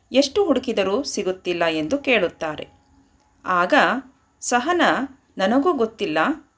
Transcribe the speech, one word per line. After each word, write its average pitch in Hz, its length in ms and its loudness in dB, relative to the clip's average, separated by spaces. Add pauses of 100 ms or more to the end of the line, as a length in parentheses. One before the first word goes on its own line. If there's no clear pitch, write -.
(120)
ಎಷ್ಟು 277 320 2
ಹುಡುಕಿದರೂ 233 580 0
ಸಿಗುತ್ತಿಲ್ಲ" 180 640 -4
ಎಂದು 160 320 -2
ಕೇಳುತ್ತಾರೆ. 170 720 -2 (760)
ಆಗ 185 300 2 (640)
ಸಹನಾ, 247 800 0 (180)
"ನನಗೂ 262 340 2
ಗೊತ್ತಿಲ್ಲ, 220 460 -2 (400)